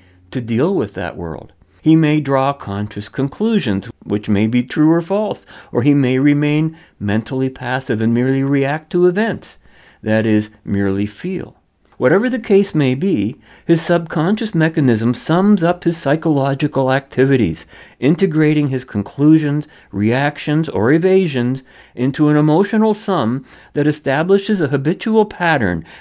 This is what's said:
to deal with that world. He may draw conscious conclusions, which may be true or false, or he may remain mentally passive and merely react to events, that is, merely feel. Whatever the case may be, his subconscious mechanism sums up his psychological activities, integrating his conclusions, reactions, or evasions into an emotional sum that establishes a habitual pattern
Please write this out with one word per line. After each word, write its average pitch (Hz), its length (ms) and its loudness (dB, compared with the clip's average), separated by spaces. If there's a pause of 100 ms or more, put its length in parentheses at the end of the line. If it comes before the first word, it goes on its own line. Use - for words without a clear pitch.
(320)
to 131 100 -6
deal 117 320 0
with 120 220 -4
that 87 220 -8
world. 85 360 -12 (300)
He 160 120 6
may 151 240 2
draw 139 340 0
conscious 101 540 -8
conclusions, 139 840 -2 (120)
which 104 240 -4
may 107 200 2
be 123 160 0
true 156 280 0
or 170 100 2
false, 202 440 -6 (260)
or 117 120 -2
he 143 100 2
may 131 240 2
remain 147 580 0 (240)
mentally 131 520 -2
passive 127 500 -4
and 113 100 2
merely 131 300 0
react 139 520 -2
to 175 120 2
events, 185 540 -2 (420)
that 110 240 0
is, 107 240 2 (160)
merely 98 400 0
feel. - 520 -8 (460)
Whatever 185 240 4
the 247 100 -2
case 202 360 2
may 135 220 2
be, 135 440 -2 (260)
his 165 160 2
subconscious 175 720 -2
mechanism 131 580 2
sums 185 500 2
up 175 220 0
his 185 100 0
psychological 139 960 0
activities, 131 760 0 (320)
integrating 151 720 2
his 131 160 -4
conclusions, 147 840 0 (240)
reactions, 143 760 -2
or 107 240 0
evasions 156 720 0 (320)
into 143 340 0
an 151 60 4
emotional 196 580 2
sum 143 520 -4 (280)
that 147 140 0
establishes 180 720 0
a 156 100 0
habitual 160 560 0
pattern 117 600 -2 (160)